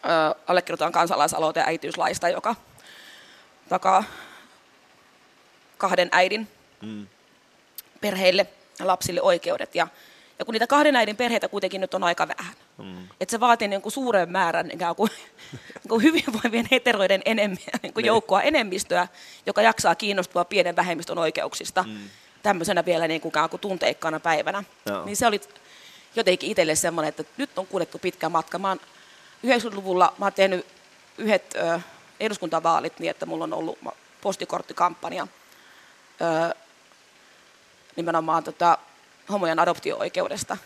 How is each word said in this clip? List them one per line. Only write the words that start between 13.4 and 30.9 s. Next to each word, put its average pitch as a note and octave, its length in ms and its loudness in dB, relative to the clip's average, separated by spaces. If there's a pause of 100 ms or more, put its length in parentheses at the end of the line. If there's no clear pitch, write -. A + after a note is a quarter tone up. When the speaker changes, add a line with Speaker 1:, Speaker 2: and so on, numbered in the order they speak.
Speaker 1:
niinku G3+ 220 -4
suuren G#3+ 420 0
määrän E3+ 400 0
ikään E3+ 240 -4
kuin, G#3+ 160 0 (360)
<laughs> - 360 -18
niinku A3+ 160 0
hyvinvoivien A#3 720 2
heteroiden G3+ 540 2
enemmi-, G#3 380 0 (200)
niinku F#3 160 -6
Speaker 2:
Niin. G#3+ 80 -2
Speaker 1:
joukkoa, G#3 340 4
enemmistöä, G3 680 0 (380)
joka - 160 0
jaksaa A3 340 4
kiinnostua F#3+ 500 -2
pienen F3 300 2
vähemmistön E3+ 420 -2
oikeuksista - 680 -2
Speaker 2:
Mm. G#3 220 -14 (340)
Speaker 1:
tämmöisenä F3 420 0
vielä E3+ 220 0
niinku D#3+ 200 -4
ikään D#3 220 0
kuin - 120 -8
tunteikkaana E3 580 -2
päivänä. E3 440 -2 (220)
Speaker 2:
Joo. G2 200 -4
Speaker 1:
Niin G#2+ 120 -8
se E3+ 100 2
oli G#3 140 0 (720)
jotenkin F3+ 360 0
itselle D#3 240 2
semmoinen, E3 340 -2
että D3+ 140 -10 (140)
nyt C#4 220 -6
on F#3+ 80 -8
kuljettu - 320 -6
pitkä E3+ 300 -4
matka. E3+ 300 -2
Mä G3 100 -4
oon F3+ 100 -2 (640)
yhdeksänkymmentäluvulla G3+ 720 2
mä G3+ 80 -4
oon G3 80 0
tehnyt F#3+ 320 2 (520)